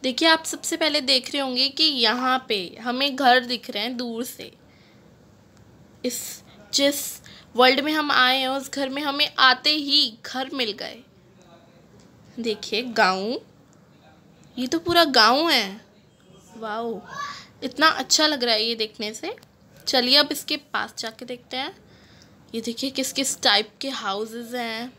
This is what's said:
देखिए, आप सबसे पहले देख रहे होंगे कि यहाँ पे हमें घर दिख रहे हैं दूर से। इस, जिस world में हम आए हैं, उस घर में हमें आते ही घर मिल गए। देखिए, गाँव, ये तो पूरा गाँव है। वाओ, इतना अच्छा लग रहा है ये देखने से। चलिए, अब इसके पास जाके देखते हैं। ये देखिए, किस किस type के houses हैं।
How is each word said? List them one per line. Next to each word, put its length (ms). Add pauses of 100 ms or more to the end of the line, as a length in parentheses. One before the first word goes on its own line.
देखिए, 260
आप 160
सबसे 320
पहले 240
देख 320
रहे 100
होंगे 260
कि 160
यहाँ 640
पे 320
हमें 360
घर 280
दिख 260
रहे 120
हैं 140
दूर 280
से। 260 (1500)
इस, 380 (320)
जिस 480 (340)
world 240
में 120
हम 180
आए 280
हैं, 100
उस 240
घर 160
में 140
हमें 360
आते 320
ही 560
घर 280
मिल 180
गए। 260 (1400)
देखिए, 420
गाँव, 580 (1160)
ये 100
तो 120
पूरा 260
गाँव 460
है। 300 (760)
वाओ, 440 (600)
इतना 240
अच्छा 400
लग 180
रहा 100
है 100
ये 100
देखने 400
से। 220 (500)
चलिए, 300
अब 160
इसके 240
पास 420
जाके 260
देखते 320
हैं। 280 (680)
ये 60
देखिए, 300
किस 220
किस 300
type 280 (100)
के 80
houses 680
हैं। 440